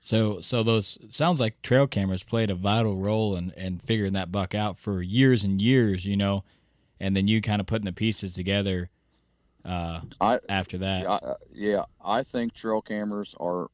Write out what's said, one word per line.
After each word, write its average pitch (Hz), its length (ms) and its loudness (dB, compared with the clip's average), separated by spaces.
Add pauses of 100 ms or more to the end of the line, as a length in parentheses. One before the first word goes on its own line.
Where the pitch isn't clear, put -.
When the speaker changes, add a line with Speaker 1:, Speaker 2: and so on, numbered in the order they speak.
Speaker 1:
So, 107 400 0
so 117 220 0
those, 110 340 0 (120)
sounds 156 300 0
like 110 220 -2
trail 135 240 4
cameras 95 380 -2
played 113 260 0
a 95 60 0
vital 101 400 2
role 104 400 0
in, 90 160 -4
in 92 260 -6
figuring 104 360 0
that 92 180 -2
buck 95 240 -2
out 104 240 -2
for 98 240 -4
years 117 400 4
and 98 180 2
years, 107 440 4
you 101 120 0
know, 98 260 2 (560)
and 98 160 0
then 98 120 4
you 110 120 4
kinda 104 240 0
putting 107 220 -2
the 95 60 -4
pieces 104 420 -2
together, 95 560 -2 (760)
uh, 85 360 -6 (200)
Speaker 2:
I, 107 200 2 (100)
Speaker 1:
after 92 300 -2
that. 92 280 -2
Speaker 2:
I, 78 280 -2 (180)
yeah, 101 300 -2 (200)
I 113 200 -2
think 117 300 -4
trail 110 280 -4
cameras 104 580 -6
are 87 340 -4